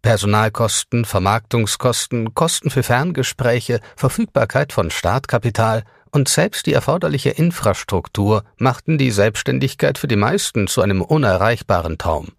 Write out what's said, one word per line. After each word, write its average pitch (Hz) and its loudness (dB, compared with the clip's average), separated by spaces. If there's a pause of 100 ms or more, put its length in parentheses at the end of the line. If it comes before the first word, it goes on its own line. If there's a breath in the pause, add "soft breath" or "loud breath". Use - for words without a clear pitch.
Personalkosten, 110 2
Vermarktungskosten, 110 0
Kosten - -2
für 127 0
Ferngespräche, 123 0 (160 loud breath)
Verfügbarkeit 139 0
von 87 0
Startkapital 113 0 (280 soft breath)
und 139 2
selbst - -2
die 160 0
erforderliche 143 0
Infrastruktur 104 0 (100)
machten 131 0
die 131 2
Selbstständigkeit 127 0
für 147 -6
die 117 0
meisten 110 0
zu - 0
einem 95 2
unerreichbaren 95 0
Traum. 80 -4